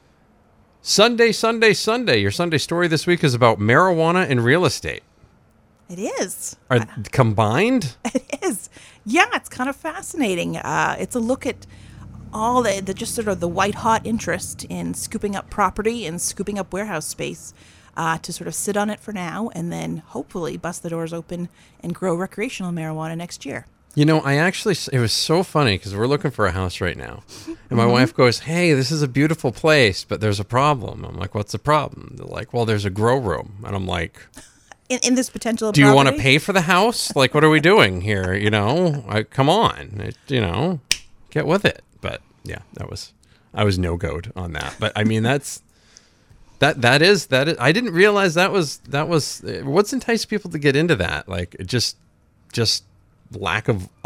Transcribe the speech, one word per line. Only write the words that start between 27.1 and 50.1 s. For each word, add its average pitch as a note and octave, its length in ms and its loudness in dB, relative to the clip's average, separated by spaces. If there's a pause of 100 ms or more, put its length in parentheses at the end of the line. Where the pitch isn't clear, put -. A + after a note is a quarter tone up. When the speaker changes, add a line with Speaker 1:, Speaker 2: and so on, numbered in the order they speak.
Speaker 1:
And D#4+ 100 -12 (200)
my A2+ 60 6
Speaker 2:
Mm-hmm. A#2+ 100 6
Speaker 1:
wife B2+ 200 4
goes, B2 260 4
"Hey, E3+ 340 2
this C3 180 2
is D#3 100 0
a C#3+ 60 0
beautiful C#3 460 0
place, C#3+ 500 4
but E2+ 160 -6
there's G#2 220 0
a - 20 -4
problem." B2+ 600 0
I'm E2+ 120 -12
like, F#2 160 -8
"What's G#2 200 -6
the A2 60 -4
problem?" - 580 -2
They're - 80 -14
like, - 280 -10
"Well, A#2 120 0
there's G#2+ 180 0
a G2+ 60 0
grow G#2+ 280 2
room." G2+ 480 -4
And G2+ 80 -6
I'm F#2+ 140 -4
like, F2 400 -6 (640)
Speaker 2:
In, B3+ 120 -2
in B3 140 2
this B3+ 140 0
potential A3 420 -4
Speaker 1:
"Do F3 80 4
you C#3 140 8
wanna C3+ 180 6
Speaker 2:
property? G#2 120 -2
Speaker 1:
pay C3+ 140 4
for F3 140 -2
the F#3 120 2
house? F#3+ 520 2
Like, C3 180 2
what D3+ 120 4
are D#3 40 8
we D#3 120 6
doing C#3 400 4
here? F#2+ 320 0
You G#2 160 2
know, C3+ 580 0
I, A2 160 -2
come C3+ 260 0
on, D3+ 520 0
it, G#2 160 -8 (100)
you C3 140 0
know, B2+ 400 -2 (480)
get D3+ 180 -2
with F#3+ 160 2
it." - 180 0 (200)
But - 200 -8 (220)
yeah, - 200 -12 (100)
that - 160 -12
was, - 240 -14 (400)
I G#2 100 0
was F#2+ 160 2
no-goed E2+ 560 -4
on F2 160 -10
that. D2 280 -8
But A2 180 -2
I G#2+ 80 2
mean, A2 180 2
that's, C3+ 380 -2 (1000)
that, C#3+ 240 2
that C3 180 6
is, F#3 260 4
that C3+ 220 2
is, E3 100 -2
I C3 140 4
didn't A#3 180 0
realize G3 440 4
that F3+ 160 4
was, E3 260 0 (100)
that D3 220 -2
was, - 340 -2
uh, F#2 220 -6
what's F3 260 0
enticed A#3+ 380 -2